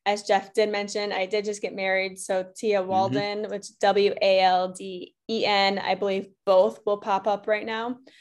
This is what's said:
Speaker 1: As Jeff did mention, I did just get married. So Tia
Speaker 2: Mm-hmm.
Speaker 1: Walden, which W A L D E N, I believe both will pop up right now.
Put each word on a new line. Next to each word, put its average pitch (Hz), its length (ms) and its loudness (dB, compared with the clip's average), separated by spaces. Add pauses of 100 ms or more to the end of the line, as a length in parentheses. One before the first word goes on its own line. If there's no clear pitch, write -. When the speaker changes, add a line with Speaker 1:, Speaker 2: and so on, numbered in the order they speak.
Speaker 1:
As 208 180 -2
Jeff 202 300 0
did 214 160 2
mention, 202 420 -6
I 190 140 -2
did 202 200 -4
just 208 160 -6
get - 140 -6
married. 190 440 -2
So 185 260 -2 (100)
Tia 208 240 0
Speaker 2:
Mm-hmm. 185 100 -4
Speaker 1:
Walden, 202 600 -2
which 202 300 -12
W 202 420 4
A 190 200 4
L 185 300 2
D 185 440 -14 (140)
E 220 160 0
N, 196 340 2
I - 160 -2
believe 196 320 -2 (180)
both 196 400 4
will 208 140 2
pop 196 280 -2
up 202 200 -2
right 214 180 0
now. 226 320 -6 (240)